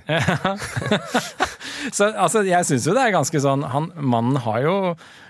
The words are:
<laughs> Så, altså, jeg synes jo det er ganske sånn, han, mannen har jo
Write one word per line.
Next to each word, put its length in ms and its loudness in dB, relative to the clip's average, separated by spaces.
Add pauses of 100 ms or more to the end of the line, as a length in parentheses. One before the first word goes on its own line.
<laughs> 1800 -2
Så, 220 2
altså, 320 2
jeg 220 4
synes 200 2
jo 80 4
det 80 4
er 120 2
ganske 260 0
sånn, 260 2
han, 200 -2 (100)
mannen 480 2
har 180 0
jo 120 0 (540)